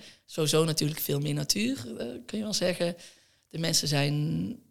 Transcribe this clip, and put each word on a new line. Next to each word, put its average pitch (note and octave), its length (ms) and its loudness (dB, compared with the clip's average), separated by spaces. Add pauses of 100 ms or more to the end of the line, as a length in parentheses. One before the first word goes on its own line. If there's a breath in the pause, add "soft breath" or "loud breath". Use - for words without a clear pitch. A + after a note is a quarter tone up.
(260 loud breath)
Sowieso D#3 380 4
natuurlijk D3+ 360 0
veel C#3+ 200 0
meer D3 140 0
natuur, A3 640 -2
eh, - 80 -6 (200)
kun G#3 120 -8
je G#3+ 60 -4
wel G#3+ 100 -2
zeggen. F3 420 0 (520 loud breath)
De D#3+ 100 -8
mensen D#3+ 300 2
zijn D3+ 680 0 (140)